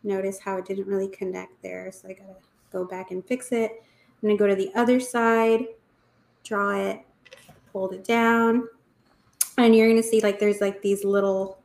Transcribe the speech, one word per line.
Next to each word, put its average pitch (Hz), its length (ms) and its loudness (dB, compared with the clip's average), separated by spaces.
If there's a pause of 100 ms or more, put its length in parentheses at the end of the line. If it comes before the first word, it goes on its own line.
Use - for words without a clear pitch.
Notice 196 360 -4
how 190 200 -8
it 180 60 -8
didn't 190 220 -8
really 196 220 -2
connect 185 540 -10
there, 185 300 -12
so - 160 -20
I 190 60 -14
gotta 190 220 -20 (360)
go 185 120 -6
back 185 260 -12
and 180 140 -8
fix 254 280 -6
it. 226 300 -4 (400)
I'm 214 60 0
gonna 208 100 4
go 202 80 4
to 196 100 4
the 196 180 -4
other 240 240 4
side, 226 680 2 (760)
draw 202 340 -2
it, 196 280 -4 (680)
hold 190 200 -6
it 185 120 -16
down. 233 640 2 (880)
And 226 200 6
you're 220 120 6
gonna 226 140 4
see, 226 180 2
like, 202 200 0
there's, 208 200 0
like, 196 220 -4
these 196 220 0
little 196 600 -2